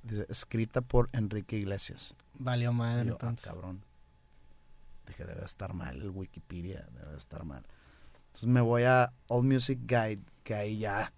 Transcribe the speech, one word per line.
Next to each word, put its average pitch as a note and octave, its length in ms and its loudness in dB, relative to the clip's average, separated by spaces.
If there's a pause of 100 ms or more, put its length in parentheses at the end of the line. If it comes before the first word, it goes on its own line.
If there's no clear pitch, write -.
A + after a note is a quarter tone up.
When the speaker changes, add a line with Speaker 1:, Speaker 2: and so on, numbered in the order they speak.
Speaker 1:
dice, G#2 260 -6
"Escrita A2+ 520 2
por B2 320 6
Enrique G#2+ 440 -2
Iglesias". - 580 -4 (200)
Speaker 2:
Valió B2 380 0
madre, A#2 320 2
Speaker 1:
Y - 40 0
yo, A#2 60 -2
"Ah, - 20 -8 (100)
Speaker 2:
entonces. A#2 200 -6
Speaker 1:
cabrón". F#2 380 -10 (1200)
Dije, - 180 -12
"Debe E2+ 200 -10
estar F#2 300 -8
mal D2+ 260 -8
el G2+ 100 -8
Wikipedia, F#2 800 -10
debe D2 240 -14
estar - 280 -10
mal". C2+ 200 -12 (640)
Entonces - 200 -4
me B2 120 8
voy A#2+ 240 4
a B2+ 280 6 (160)
All B2 160 2
Music C3 420 4
Guide, A2 360 0 (200)
que A2 120 -4
ahí G#2 240 -2
ya G2 400 -2